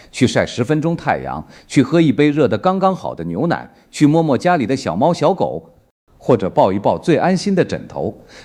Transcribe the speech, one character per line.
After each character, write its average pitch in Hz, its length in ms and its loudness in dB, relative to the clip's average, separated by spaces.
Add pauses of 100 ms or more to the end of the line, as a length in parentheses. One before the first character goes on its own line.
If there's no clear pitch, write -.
(120)
去 - 120 -2
晒 113 220 0
十 - 160 -4
分 151 180 -2
钟 165 160 -2
太 104 220 -4
阳， 65 260 -8 (220)
去 - 160 4
喝 156 180 2
一 156 120 4
杯 147 180 2
热 147 160 2
得 107 100 0
刚 185 220 0
刚 190 160 2
好 - 180 -8
的 82 120 -10
牛 85 240 -4
奶， 64 260 -6 (160)
去 - 160 4
摸 156 160 4
摸 143 160 0
家 175 180 0
里 135 80 -2
的 127 120 -2
小 92 180 -4
猫 135 180 2
小 170 220 0
狗， 85 400 -6 (420)
或 - 200 2
者 101 120 -2
抱 113 240 2
一 98 60 -2
抱 104 180 0
最 147 200 0
安 175 200 0
心 196 200 -2
的 170 80 2
枕 - 240 -8
头。 80 340 -8 (220)